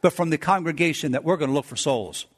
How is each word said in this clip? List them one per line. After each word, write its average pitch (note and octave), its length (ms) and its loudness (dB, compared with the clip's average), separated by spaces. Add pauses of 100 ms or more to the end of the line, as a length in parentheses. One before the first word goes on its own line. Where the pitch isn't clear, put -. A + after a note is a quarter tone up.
but F3+ 120 4
from E3+ 180 0
the D3+ 80 2
congregation, E3 720 0
that C3+ 120 -2
we're E3+ 140 2
gonna C#3 160 0
look C#3 120 -2
for B2 100 -14
souls? A2 500 -2 (120)